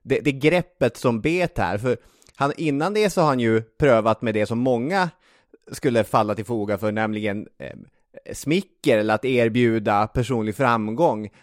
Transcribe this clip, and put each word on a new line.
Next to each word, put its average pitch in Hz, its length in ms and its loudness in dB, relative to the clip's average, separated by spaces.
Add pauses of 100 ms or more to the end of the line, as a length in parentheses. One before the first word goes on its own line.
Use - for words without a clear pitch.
det, 127 220 -2
det 147 80 0
greppet 143 640 0
som 117 240 0
bet 165 380 -2
här. 98 200 -2
För 123 180 0 (400)
han, 143 200 -2
innan 156 380 -2
det 214 160 0
så 190 100 -2
har 156 80 4
han 127 120 2
ju 113 220 2
prövat 113 600 2
med 110 120 -2
det 107 120 0
som 117 120 -4
många 131 520 0 (600)
skulle 117 320 0
falla 107 300 0
till 104 100 -8
foga 104 340 -4
för, 107 140 -2
nämligen, 107 540 -4 (120)
eh, - 760 -18
smicker 147 640 0
eller 107 160 2
att 107 100 -2
erbjuda 113 840 2
personlig 110 500 -2
framgång. 117 720 0 (140)